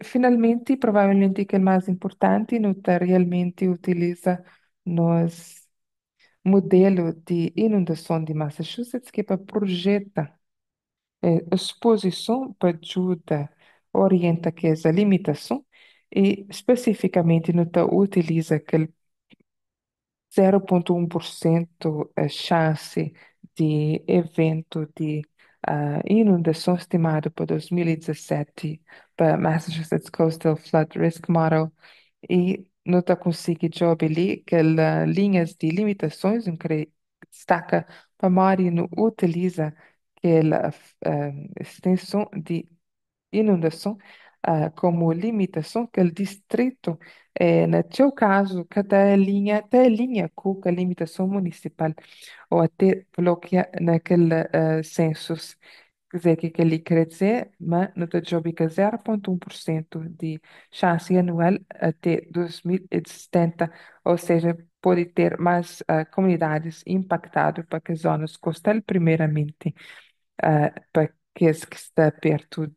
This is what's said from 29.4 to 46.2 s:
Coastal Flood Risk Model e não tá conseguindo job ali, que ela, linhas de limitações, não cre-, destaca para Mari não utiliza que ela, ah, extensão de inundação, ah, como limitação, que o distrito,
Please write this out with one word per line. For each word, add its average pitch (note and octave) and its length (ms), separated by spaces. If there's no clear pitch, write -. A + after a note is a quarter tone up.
Coastal D#3+ 460
Flood D#3+ 440
Risk E3 300
Model D#3+ 420
e F3+ 360
não F3+ 160
tá F3 140
conseguindo E3 600
job E3 300
ali, E3 380
que - 120
ela, D#3+ 500
linhas F3 500
de D#3+ 140
limitações, G3+ 800
não E3 100
cre-, D#3 340
destaca E3+ 560
para F#3+ 120
Mari F#3 420
não E3+ 160
utiliza F3 800
que - 120
ela, D#3+ 420
ah, D3 260
extensão - 760
de E3 340
inundação, G3+ 640
ah, D#3+ 280
como E3+ 400
limitação, G3 760
que - 140
o F3 100
distrito, G3+ 840